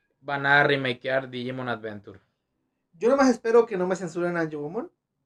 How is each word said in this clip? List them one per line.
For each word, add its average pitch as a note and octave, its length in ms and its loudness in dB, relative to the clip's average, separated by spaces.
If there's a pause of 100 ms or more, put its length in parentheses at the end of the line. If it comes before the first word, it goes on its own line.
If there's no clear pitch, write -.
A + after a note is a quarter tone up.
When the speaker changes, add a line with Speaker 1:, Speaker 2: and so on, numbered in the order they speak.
(220)
Speaker 1:
Van C#3 240 -6
a C#3+ 180 6
remakear C3 680 -2
Digimon B2+ 380 -8
Adventure. G#2+ 520 -10 (760)
Speaker 2:
Yo F3+ 160 0
nomás C4+ 200 6
espero A#3 360 4
que A3+ 120 -6
no F3+ 100 -2
me F#3+ 80 0
censuren F3 420 -4
a E3 40 0
Angemon. D#3+ 480 -8 (360)